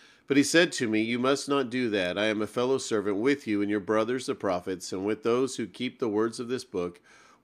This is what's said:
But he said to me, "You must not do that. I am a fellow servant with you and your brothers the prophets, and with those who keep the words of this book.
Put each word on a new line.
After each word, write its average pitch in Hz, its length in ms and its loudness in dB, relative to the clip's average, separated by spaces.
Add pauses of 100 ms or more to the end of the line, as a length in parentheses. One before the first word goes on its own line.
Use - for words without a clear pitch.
(260)
But 139 120 4
he 143 40 6
said 160 300 4
to 123 160 -2
me, 110 140 2
"You 117 160 0
must 139 320 0
not 139 180 0
do 123 220 -2
that. 92 280 0
I 104 60 2
am 107 160 0
a 104 60 0
fellow 123 320 0
servant 101 400 -2
with 139 280 0
you 104 140 0
and 101 100 0
your 104 80 2
brothers 110 460 0
the 131 100 -2
prophets, 92 560 -4
and 95 140 -4
with 107 180 -2
those 123 340 0
who 117 100 -4
keep 123 320 -8
the 120 100 -2
words 113 320 0
of 120 80 -8
this 123 160 -4
book. 87 340 -4 (460)